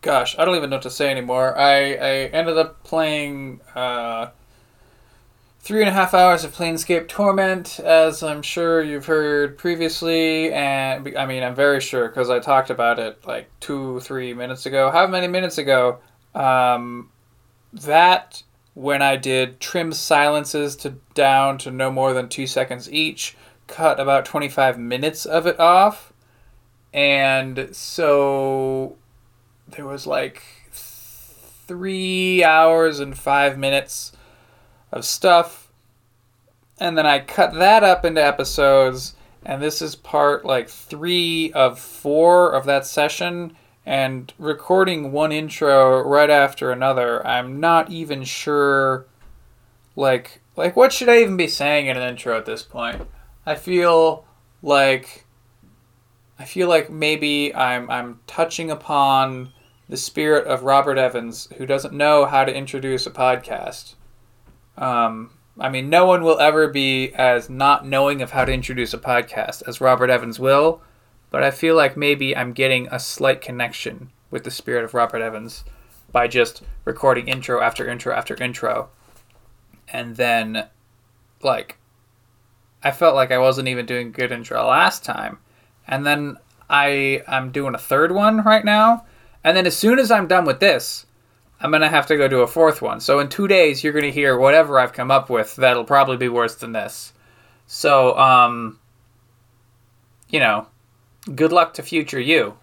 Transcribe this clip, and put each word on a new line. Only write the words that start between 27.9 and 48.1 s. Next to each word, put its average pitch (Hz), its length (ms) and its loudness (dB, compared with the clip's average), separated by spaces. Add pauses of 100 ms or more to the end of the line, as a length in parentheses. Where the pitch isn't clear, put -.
there 147 160 -18
was, 139 200 -14
like, 139 380 -6 (300)
three 185 1700 -4
hours 160 560 6
and 139 180 -10
five 139 400 0
minutes 135 540 -4 (800)
of 120 140 -10
stuff. - 680 2 (1080)
And 170 200 -2
then 156 80 2
I 143 140 4
cut - 340 -2
that 202 320 6
up 185 180 4
into 160 180 0
episodes, 135 920 2 (300)
and 139 180 -8
this 151 180 -6
is 156 140 -10
part, 143 480 0
like, 127 240 -2
three 165 840 -4
of 131 260 2
four 170 720 4
of 131 140 -2
that 139 200 2
session. 175 680 -4 (300)
And 131 520 -4
recording 156 760 -2
one 151 180 0
intro 139 680 4
right 143 280 4
after 139 400 2
another, 123 560 -2
I'm 127 360 -4
not 165 280 2
even 151 360 -10